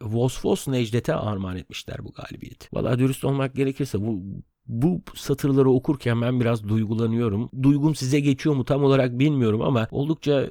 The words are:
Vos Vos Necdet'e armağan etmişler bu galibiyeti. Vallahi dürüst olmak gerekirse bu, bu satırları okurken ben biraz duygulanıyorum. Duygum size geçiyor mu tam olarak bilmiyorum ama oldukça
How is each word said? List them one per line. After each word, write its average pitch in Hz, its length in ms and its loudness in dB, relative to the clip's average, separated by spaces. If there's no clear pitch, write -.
Vos 117 440 -2
Vos - 220 0
Necdet'e 120 460 0
armağan 98 440 -4
etmişler - 480 -12
bu - 60 -16
galibiyeti. - 640 -16
Vallahi - 260 -2
dürüst 131 260 0
olmak 135 300 -2
gerekirse 135 460 -2
bu, 104 220 -4
bu 131 340 0
satırları 139 540 2
okurken 127 520 0
ben 123 180 0
biraz 113 280 0
duygulanıyorum. 110 800 0
Duygum 143 320 4
size 131 240 0
geçiyor 143 360 2
mu 127 100 -2
tam 143 180 0
olarak 131 360 4
bilmiyorum 127 420 4
ama 113 300 0
oldukça 143 600 0